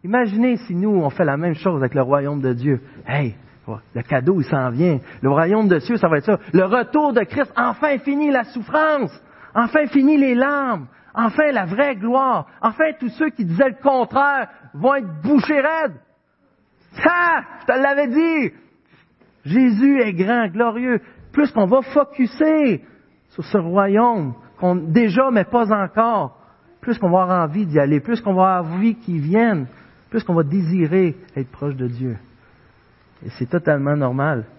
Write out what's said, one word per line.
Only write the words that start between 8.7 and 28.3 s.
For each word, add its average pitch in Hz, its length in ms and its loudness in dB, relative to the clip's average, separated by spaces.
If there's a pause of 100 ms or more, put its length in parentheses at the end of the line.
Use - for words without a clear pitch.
Enfin 247 320 2
fini 277 320 2
les 269 160 2
larmes. 254 520 -2 (280)
Enfin 277 380 0
la 208 120 -2
vraie 240 320 -2
gloire. 233 500 -2 (140)
Enfin 311 300 0 (100)
tous 247 100 -6
ceux 311 200 -2
qui 220 160 -6
disaient 214 240 2
le - 120 -16
contraire 269 680 0 (260)
vont 247 220 0
être 170 260 -8
bouchés 277 380 2
raides. » 302 340 -2 (1080)
Ça, 339 420 0 (160)
je 262 120 -2
te 254 80 0
l'avais 277 280 2
dit! 302 460 -2 (920)
Jésus 247 560 4
est 214 100 0
grand, 202 360 0
glorieux. 233 520 -2 (320)
Plus 294 180 2
qu'on 202 160 2
va 254 160 4
focusser 277 1000 0 (460)
sur - 140 -12
ce - 140 -2
royaume, 196 760 2 (240)
qu'on, 180 180 0
déjà, 185 560 0
mais 202 120 2
pas 226 280 0
encore, 208 680 -2 (420)
plus 240 180 -4
qu'on 180 120 0
va 185 120 4
avoir 180 220 0
envie 180 220 -4
d'y 147 140 0
aller, 143 200 2
plus 226 200 -4
qu'on 202 140 -2